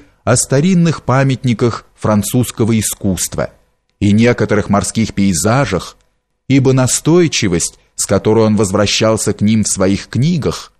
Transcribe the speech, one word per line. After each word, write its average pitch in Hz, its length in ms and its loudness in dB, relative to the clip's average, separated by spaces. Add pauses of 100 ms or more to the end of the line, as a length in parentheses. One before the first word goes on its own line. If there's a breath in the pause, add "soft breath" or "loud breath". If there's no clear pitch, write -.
(240 loud breath)
о 117 120 2
старинных 170 640 0
памятниках 123 920 0
французского 110 840 0
искусства - 720 -4 (480)
и 101 140 2
некоторых 110 560 2
морских 101 460 -2
пейзажах, 98 840 -2 (520)
ибо 131 240 4
настойчивость, 131 1040 0 (160)
с - 120 -6
которой 107 400 2
он 107 100 2
возвращался 104 800 0
к - 80 -12
ним 107 220 2
в - 40 -4
своих 95 400 -2
книгах 127 720 -2